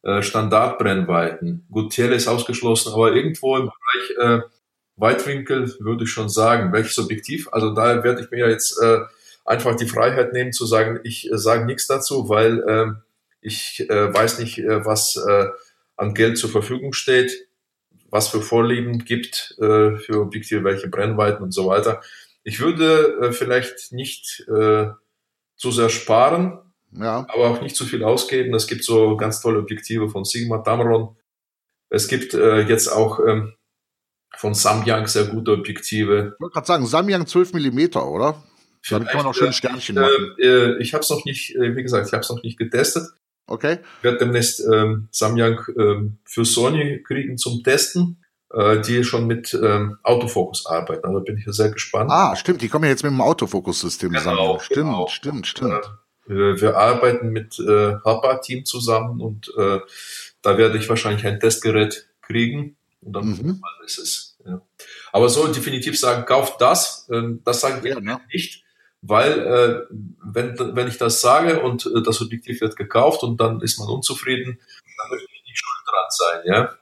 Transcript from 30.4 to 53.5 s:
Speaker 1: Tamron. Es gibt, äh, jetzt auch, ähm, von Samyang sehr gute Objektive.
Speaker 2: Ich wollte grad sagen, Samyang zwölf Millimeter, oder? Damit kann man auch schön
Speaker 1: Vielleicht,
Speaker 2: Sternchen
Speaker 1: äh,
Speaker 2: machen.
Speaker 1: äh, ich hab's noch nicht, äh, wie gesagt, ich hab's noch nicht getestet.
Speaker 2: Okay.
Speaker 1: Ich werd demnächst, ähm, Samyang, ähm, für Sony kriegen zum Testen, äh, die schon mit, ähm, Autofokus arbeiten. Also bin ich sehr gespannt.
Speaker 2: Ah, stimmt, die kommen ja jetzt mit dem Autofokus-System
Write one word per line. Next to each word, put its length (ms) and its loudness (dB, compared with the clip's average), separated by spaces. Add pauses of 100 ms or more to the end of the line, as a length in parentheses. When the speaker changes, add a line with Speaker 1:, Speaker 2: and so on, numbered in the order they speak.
Speaker 1:
Tamron. 580 0 (720)
Es 180 0
gibt, 280 -4
äh, 280 6
jetzt 260 2
auch, 380 0
ähm, 280 0 (840)
von 180 -4
Samyang 520 2
sehr 200 2
gute 260 -2
Objektive. 840 -2
Speaker 2:
Ich 60 -20
wollte 140 -12
grad 120 -6
sagen, 200 2
Samyang 400 0
zwölf 260 2
Millimeter, 560 0
oder? 340 -2 (460)
Damit 200 -2
kann 100 0
man 80 0
auch 80 -2
schön 180 2
Speaker 1:
Vielleicht, 60 -2
Speaker 2:
Sternchen 400 -4
Speaker 1:
äh, 20 2
Speaker 2:
machen. 380 2
Speaker 1:
äh, 440 6
ich 120 -4
hab's 160 -2
noch 140 -2
nicht, 300 -10
äh, 220 0
wie 60 -6
gesagt, 260 -2
ich 40 -4
hab's 180 -4
noch 120 -8
nicht 160 -10
getestet. 460 0 (420)
Speaker 2:
Okay. 320 -4 (200)
Speaker 1:
Ich 60 -12
werd 160 2
demnächst, 400 0 (120)
ähm, 380 2
Samyang, 500 0 (180)
ähm, 460 0
für 200 -2
Sony 600 0
kriegen 300 -6
zum 260 -4
Testen, 600 0 (300)
äh, 260 4
die 240 0
schon 220 0
mit, 260 -2
ähm, 500 0
Autofokus 640 0
arbeiten. 400 -4
Also 140 0
bin 160 -8
ich 120 -8
sehr 220 0
gespannt. 400 -2
Speaker 2:
Ah, 240 4
stimmt, 280 -2
die 60 -4
kommen 160 0
ja 60 2
jetzt 120 0
mit 100 -2
dem 80 0
Autofokus-System 920 -2